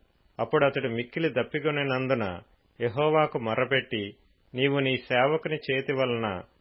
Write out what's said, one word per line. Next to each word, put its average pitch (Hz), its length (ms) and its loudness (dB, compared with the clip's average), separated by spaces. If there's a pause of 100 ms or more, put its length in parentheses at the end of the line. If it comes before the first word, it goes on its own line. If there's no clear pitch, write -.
(380)
అప్పుడు 143 260 2
అతడు 139 240 0
మిక్కిలి 120 400 -4
దప్పిగొనినందున 131 1120 -2 (400)
యెహోవాకు 151 580 2
మొర్రపెట్టి, 117 760 -2 (400)
"నీవు 139 240 2
నీ 131 180 2
సేవకుని 147 600 0
చేతి 135 360 -2
వలన 117 500 0 (180)